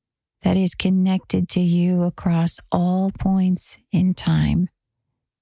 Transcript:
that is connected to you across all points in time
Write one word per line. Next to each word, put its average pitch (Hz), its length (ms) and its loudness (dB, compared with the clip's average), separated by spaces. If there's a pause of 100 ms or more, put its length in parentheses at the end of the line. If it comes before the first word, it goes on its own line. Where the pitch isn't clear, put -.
(420)
that 185 140 2
is 190 180 0
connected 185 760 0
to - 120 -2
you 175 420 2
across 170 580 -2 (100)
all 180 400 0
points 185 680 -2 (120)
in 185 240 2
time 156 540 0 (720)